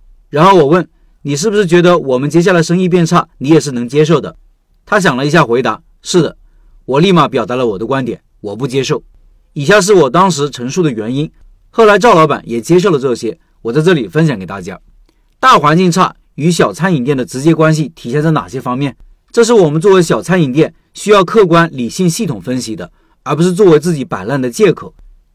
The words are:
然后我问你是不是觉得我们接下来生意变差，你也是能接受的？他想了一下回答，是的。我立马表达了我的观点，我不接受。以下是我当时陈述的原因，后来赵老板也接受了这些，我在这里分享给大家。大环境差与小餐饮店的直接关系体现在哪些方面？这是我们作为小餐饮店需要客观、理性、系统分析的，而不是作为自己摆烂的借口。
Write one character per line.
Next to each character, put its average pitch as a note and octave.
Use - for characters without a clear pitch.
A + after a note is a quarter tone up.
然 D3
后 G3
我 D#3+
问 D#3+
你 C#3+
是 E3
不 G3+
是 G#3
觉 E3+
得 F3
我 C3+
们 C#3
接 D#3+
下 F#3
来 E3+
生 E3+
意 F#3
变 F3
差， E3
你 C3+
也 D#3+
是 C#3+
能 A#2+
接 D3
受 D3
的？ F#2
他 G#3
想 E3+
了 C3+
一 D3
下 D#3+
回 A#2+
答， A2+
是 -
的。 -
我 C3+
立 G3
马 D#3+
表 A#2
达 B2
了 B2+
我 G2+
的 A2+
观 B2+
点， G2+
我 G2+
不 B2
接 C3+
受。 B2+
以 C#3+
下 G3+
是 G3
我 D#3
当 F3
时 C#3+
陈 B2+
述 F#3
的 D#3+
原 A2
因， C#3+
后 A3+
来 G#3
赵 G3+
老 D#3+
板 C3+
也 A2+
接 E3+
受 G3+
了 D#3
这 B2+
些， A2
我 A#2
在 D3+
这 E3+
里 C3+
分 D#3+
享 C3
给 F#2
大 G2
家。 -
大 B3
环 D3
境 F#3
差 F3+
与 D3+
小 F3
餐 F3+
饮 B2+
店 C#3
的 B2
直 B2+
接 D#3+
关 D#3
系 D3+
体 -
现 D3
在 D#3+
哪 A#2+
些 B2
方 B2
面？ C#3
这 A#3
是 A3+
我 G3
们 D#3
作 F#3+
为 F#3
小 C#3+
餐 F3+
饮 C3
店 C#3+
需 -
要 G3
客 G#3+
观、 E3
理 B2
性、 F#3
系 G3+
统 A#2
分 B2+
析 A2
的， F2
而 C#3+
不 D3+
是 F#3
作 F#3
为 D3+
自 D#3+
己 C3+
摆 F#2+
烂 C3+
的 B2+
借 G#3+
口。 -